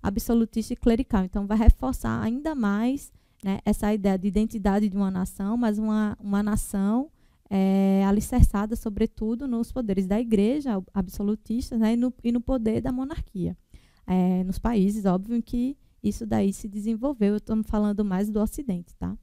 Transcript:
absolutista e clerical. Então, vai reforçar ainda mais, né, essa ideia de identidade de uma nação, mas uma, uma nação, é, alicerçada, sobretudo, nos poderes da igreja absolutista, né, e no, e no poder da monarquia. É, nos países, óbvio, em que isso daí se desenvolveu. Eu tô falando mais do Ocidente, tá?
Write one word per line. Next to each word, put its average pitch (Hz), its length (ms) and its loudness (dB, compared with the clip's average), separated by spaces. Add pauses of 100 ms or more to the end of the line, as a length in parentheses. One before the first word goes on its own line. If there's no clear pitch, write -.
absolutista 226 680 0
e 240 40 -8
clerical. 226 480 2
Então, 202 220 -4
vai 208 100 0
reforçar 233 640 4
ainda 262 340 -4
mais, 233 580 0 (320)
né, 196 200 -2
essa 208 300 2
ideia 196 240 0
de 180 80 -4
identidade 208 640 0
de 185 80 -4
uma 202 140 0
nação, 190 460 -4
mas 220 220 0
uma, 214 420 0
uma 202 220 0
nação, 214 680 0 (380)
é, 196 580 4
alicerçada, 214 680 4
sobretudo, 220 720 -4
nos 233 240 -4
poderes 196 360 -2
da 202 140 0
igreja 226 600 0 (100)
absolutista, 214 840 -4
né, 220 140 4
e 240 40 2
no, 247 160 0 (120)
e 240 80 0
no 240 80 0
poder 233 400 0
da 247 100 -4
monarquia. 254 680 -6 (500)
É, 185 380 2
nos 185 140 -4
países, 208 460 0
óbvio, 196 320 0
em 233 60 -2
que 247 340 -4 (260)
isso 208 240 -4
daí 208 260 2
se - 140 -10
desenvolveu. 214 680 -2
Eu 214 60 -2
tô 220 220 -2
falando 208 420 0
mais 196 240 0
do 214 120 -2
Ocidente, 214 560 -4
tá? 180 260 -6